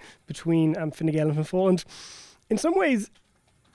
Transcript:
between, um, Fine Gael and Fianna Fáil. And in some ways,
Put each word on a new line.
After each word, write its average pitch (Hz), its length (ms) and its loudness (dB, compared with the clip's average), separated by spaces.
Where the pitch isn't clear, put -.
between, 160 500 0
um, 160 140 -4
Fine 160 220 -2
Gael 156 160 0
and 151 60 0
Fianna 151 140 -2
Fáil. 185 200 2
And 185 160 2
in 220 60 2
some 339 220 0
ways, 269 320 2